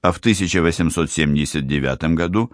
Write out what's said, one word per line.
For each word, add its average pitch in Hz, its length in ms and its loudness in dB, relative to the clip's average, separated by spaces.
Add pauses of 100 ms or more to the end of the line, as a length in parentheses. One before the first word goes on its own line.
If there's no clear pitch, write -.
а 90 100 2
в - 80 -4
тысяча 95 420 2
восемьсот 82 500 0
семьдесят 73 560 0
девятом 71 480 -2
году 90 380 -2